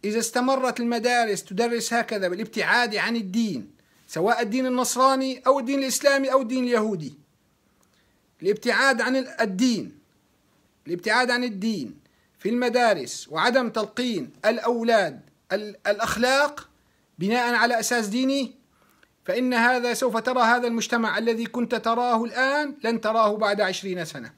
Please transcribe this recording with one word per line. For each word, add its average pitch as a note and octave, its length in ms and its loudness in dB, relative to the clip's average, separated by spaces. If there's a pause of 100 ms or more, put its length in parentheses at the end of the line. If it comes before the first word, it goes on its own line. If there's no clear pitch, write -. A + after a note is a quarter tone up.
إذا G#3+ 160 0
استمرت B3+ 600 0
المدارس A#3 640 0
تدرس A#3 500 -2
هكذا A3 340 -2
بالابتعاد G#3 680 0
عن G3+ 200 -2
الدين، F#3+ 560 -4 (360)
سواء A3+ 340 0
الدين A#3+ 240 -2
النصراني C4 840 2
أو C#4 120 4
الدين C4+ 200 -2
الإسلامي C4+ 520 2
أو C4+ 100 4
الدين B3+ 220 -2
اليهودي، G#3+ 500 -2 (1300)
الابتعاد A3+ 600 2
عن B3 140 0
ال-، C4 260 -2
الدين، G3+ 580 0 (880)
الابتعاد A3 440 0
عن B3 120 0
الدين G3+ 560 -4 (400)
في F#3+ 100 -4
المدارس A#3 800 0
وعدم A3+ 400 2
تلقين A3 640 -4 (120)
الأولاد A3+ 760 0 (300)
ال-، G#3 240 -6 (120)
الأخلاق B3 800 0 (500)
بناء A#3+ 340 0
على A#3 260 2
أساس A3+ 280 -2
ديني، C4 480 -2 (720)
فإن B3 280 0
هذا A#3+ 400 2
سوف A#3 240 0
ترى B3 240 0
هذا A#3+ 260 4
المجتمع A3+ 500 -2
الذي A3+ 280 0
كنت A#3+ 300 -2
تراه A#3 480 0
الآن C4+ 600 -2
لن A3+ 180 -2
تراه G#3+ 360 2
بعد G#3 240 2
عشرين F#3 440 -2
سنة. C3 320 -14